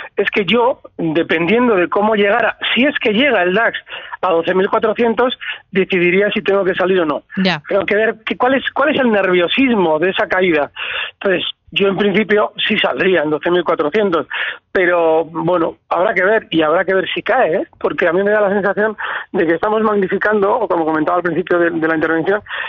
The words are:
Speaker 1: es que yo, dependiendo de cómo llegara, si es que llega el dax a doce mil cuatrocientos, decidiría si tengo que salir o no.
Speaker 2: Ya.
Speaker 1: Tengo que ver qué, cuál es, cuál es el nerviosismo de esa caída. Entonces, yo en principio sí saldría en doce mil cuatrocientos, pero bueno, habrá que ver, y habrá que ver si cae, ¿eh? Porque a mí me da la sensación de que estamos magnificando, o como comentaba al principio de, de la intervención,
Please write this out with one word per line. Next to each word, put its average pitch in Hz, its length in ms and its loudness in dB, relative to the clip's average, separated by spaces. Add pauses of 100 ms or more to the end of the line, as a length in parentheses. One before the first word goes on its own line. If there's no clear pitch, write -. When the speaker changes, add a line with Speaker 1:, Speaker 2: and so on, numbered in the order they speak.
(160)
Speaker 1:
es 196 160 -2
que 208 140 -2
yo, 165 340 0 (180)
dependiendo 175 760 0
de 175 140 0
cómo 214 260 0
llegara, 202 420 0 (160)
si 233 100 2
es 285 160 0
que 233 120 0
llega 220 320 2
el 180 100 0
dax 214 240 0 (440)
a 185 100 0
doce 165 220 0
mil 190 160 0
cuatrocientos, 226 680 0 (340)
decidiría 185 600 2
si 208 80 -4
tengo 196 220 0
que 180 120 0
salir 185 260 0
o 160 40 0
no. 143 180 -4 (200)
Speaker 2:
Ya. 170 240 0
Speaker 1:
Tengo 190 180 0
que 202 100 -2
ver 220 200 0 (100)
qué, 214 120 -6
cuál 254 180 2
es, 247 80 -2 (100)
cuál 285 220 0
es 277 60 0
el 240 100 2
nerviosismo 185 880 2
de 180 120 2
esa 214 160 -2
caída. 175 440 0 (420)
Entonces, 185 300 -2 (300)
yo 180 140 -2
en 196 80 0
principio 208 560 0 (160)
sí 214 100 -2
saldría 175 460 0
en 151 60 -2
doce 151 200 -2
mil 175 140 2
cuatrocientos, 165 640 0 (460)
pero 170 500 2
bueno, 165 540 -2 (100)
habrá 175 260 0
que 185 120 0
ver, 220 260 2
y 160 100 2
habrá 160 220 2
que 180 100 -2
ver 190 200 0
si 170 100 -6
cae, 202 320 2
¿eh? 285 120 -4 (120)
Porque 180 300 -2
a - 20 2
mí 180 120 2
me 202 80 0
da 214 100 2
la 202 80 2
sensación 202 480 -2 (340)
de 185 160 0
que 170 60 2
estamos 214 280 0
magnificando, 208 720 0
o 233 140 0
como 175 160 0
comentaba 156 360 0
al 170 40 0
principio 175 360 -2
de, 170 100 2
de 160 180 0
la 160 80 0
intervención, 160 460 0 (280)